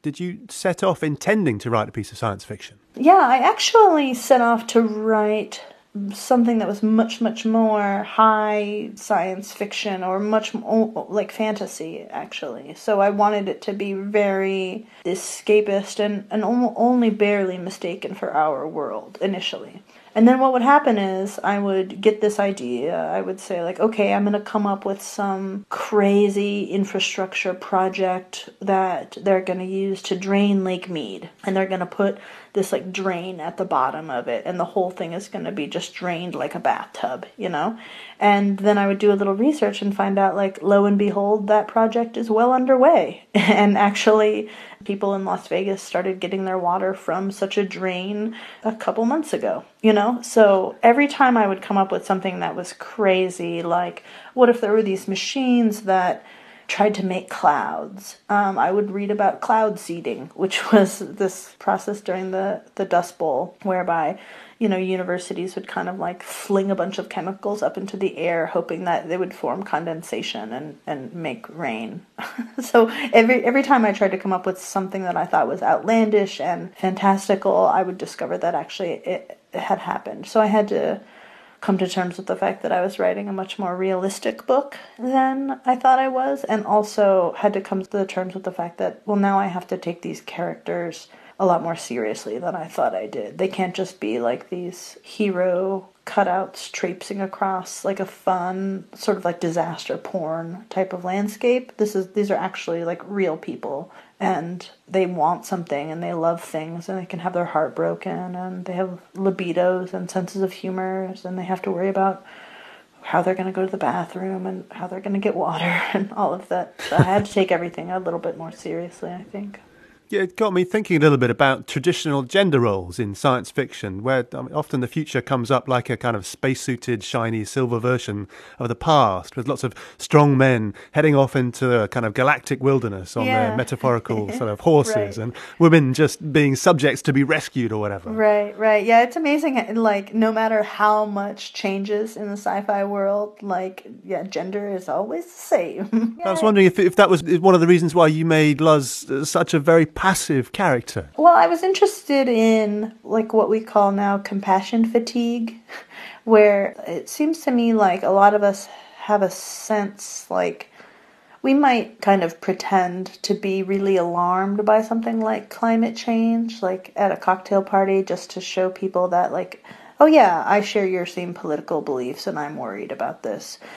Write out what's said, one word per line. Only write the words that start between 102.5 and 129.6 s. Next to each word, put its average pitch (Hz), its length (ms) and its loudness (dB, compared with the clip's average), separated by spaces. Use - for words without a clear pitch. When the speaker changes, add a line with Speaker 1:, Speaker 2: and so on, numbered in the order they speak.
Speaker 2:
like, 170 240 -6
real 190 300 -2
people, 147 540 -10
and 175 500 -4
they 190 200 0
want 170 380 0
something, 160 460 -6
and 165 120 -8
they 170 100 -6
love 170 300 -2
things, 165 440 -10
and 190 120 -6
they 180 60 -10
can 180 140 -10
have 175 140 -6
their 175 120 -2
heart 156 300 -2
broken, 170 600 -4
and 185 300 -10
they 185 80 -8
have 180 260 -4
libidos 185 800 0
and 180 180 -8
senses 190 300 -4
of 190 120 -2
humor, 185 600 -6
and 185 140 -8
they 185 60 -6
have 185 180 -4
to 196 80 -4
worry 185 180 -2
about 190 340 0
how - 200 0
they're 185 140 0
gonna 190 160 -4
go 190 140 -2
to 190 60 -4
the 190 60 -6
bathroom 185 680 -4
and 190 260 -8
how 180 160 -10
they're 185 140 -10
gonna 196 180 -4
get 202 160 0
water 165 300 -2
<laughs> 175 280 -2
and 196 200 -4
all 180 200 0
of 180 160 -10
that. 175 300 -6
So 156 80 0
I 175 60 8
had 202 220 0
to - 80 -12
take 185 180 2
everything 170 400 -4
a 185 80 -4
little 170 200 -6
bit 165 180 -8
more 165 140 -12
seriously, 170 600 -12
I 180 120 -14
think. 202 360 -14
Speaker 1:
Yeah, 202 120 -2
it 185 160 -4
got 214 160 2
me 180 100 4
thinking 185 340 0
a - 20 2
little 147 180 6
bit 120 140 2
about 135 340 2
traditional 143 560 0
gender 156 380 2
roles 98 400 0
in 101 160 -4
science 127 340 0
fiction, 104 540 -6
where, 127 300 0
I 135 100 -8
mean, 123 100 -12
often 147 280 -4
the 123 60 -2
future 147 360 -4
comes 123 260 -2
up 127 180 0
like 123 220 0
a 120 80 -2
kind 117 180 -2
of 95 120 -8
spacesuited, 123 760 -4
shiny, 113 420 -4
silver 120 340 -2
version 113 480 -2
of 120 80 -4
the 117 80 -4
past, 113 600 2
with 120 120 -6
lots 139 160 -4